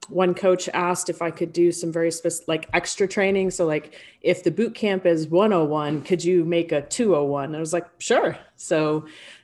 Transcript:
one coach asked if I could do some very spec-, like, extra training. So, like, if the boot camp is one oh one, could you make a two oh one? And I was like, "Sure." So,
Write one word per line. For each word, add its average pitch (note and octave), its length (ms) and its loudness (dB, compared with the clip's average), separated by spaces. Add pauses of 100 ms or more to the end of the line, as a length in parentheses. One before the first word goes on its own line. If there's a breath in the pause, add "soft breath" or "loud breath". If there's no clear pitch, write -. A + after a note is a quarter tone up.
one F3+ 260 2
coach F#3 360 0
asked F3 400 -2
if E3 120 -6
I E3+ 100 -2
could E3 200 -6
do E3+ 220 4
some E3 180 -6
very E3 200 0
spec-, E3 360 -6
like, D#3+ 240 -2
extra F#3 380 0
training. F#3+ 420 0
So, F3+ 140 0
like, D3+ 340 -4 (220 loud breath)
if E3+ 200 2
the E3+ 100 0
boot A3 220 -2
camp F#3+ 320 -2
is D#3+ 220 4
one F#3+ 240 4
oh E3 140 4
one, D3+ 360 -2
could E3+ 220 -2
you F3 220 2
make E3+ 260 0
a D3 100 0
two G#3+ 340 0
oh D3 100 2
one? C#3 200 -2
And D3+ 120 -8
I - 20 -6
was D#3+ 140 -4
like, E3+ 140 -4 (100)
"Sure." - 400 0 (180)
So, D#3 500 0 (380 loud breath)